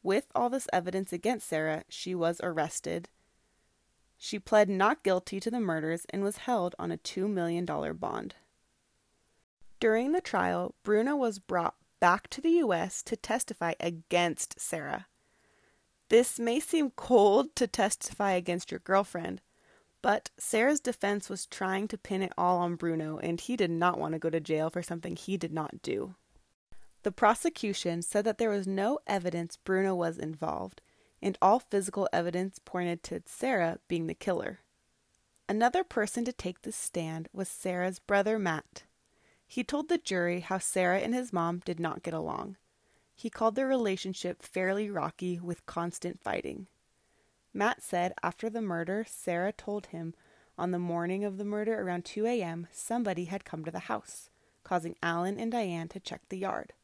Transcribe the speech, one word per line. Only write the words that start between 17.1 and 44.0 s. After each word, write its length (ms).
to 120
testify 680
against 380
your 80
girlfriend, 640
but 360
Sarah's 440
defense 480
was 160
trying 420
to 100
pin 240
it 160
all 220
on 160
Bruno, 440
and 200
he 160
did 160
not 260
want 160
to 60
go 100
to 120
jail 280
for 140
something 320
he 220
did 160
not 280
do. 340
The 80
prosecution 880
said 240
that 120
there 120
was 180
no 400
evidence 500
Bruno 380
was 220
involved, 640
and 200
all 180
physical 520
evidence 520
pointed 400
to 220
Sarah 600
being 200
the 60
killer. 460
Another 380
person 400
to 80
take 280
the 120
stand 580
was 160
Sarah's 520
brother, 380
Matt. 460
He 160
told 240
the 100
jury 440
how 160
Sarah 420
and 140
his 180
mom 320
did 160
not 240
get 100
along. 440
He 140
called 260
their 120
relationship 720